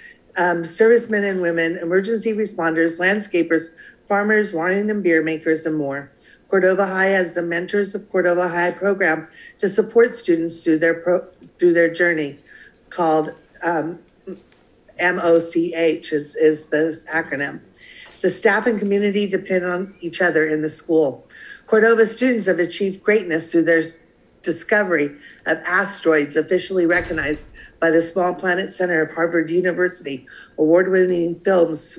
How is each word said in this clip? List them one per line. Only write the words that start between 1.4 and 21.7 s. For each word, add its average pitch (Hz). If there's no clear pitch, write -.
women, 170
emergency 196
responders, 165
landscapers, 175
farmers, 208
wine 190
and 208
beer 165
makers, 160
and 156
more. 139
Cordova 190
High 190
has 180
the 175
Mentors 180
of 202
Cordova 175
High 175
program 185
to 202
support 233
students 165
through 156
their 165
pro-, 175
through 175
their 165
journey, 156
called, 156
um, 170
M 180
O 170
C 165
H 165
is, 147
is 156
the 156
acronym. 143
The 185
staff 214
and 220
community 202
depend 185
on 180
each 170
other 160
in 156
the 156
school. 151
Cordova 220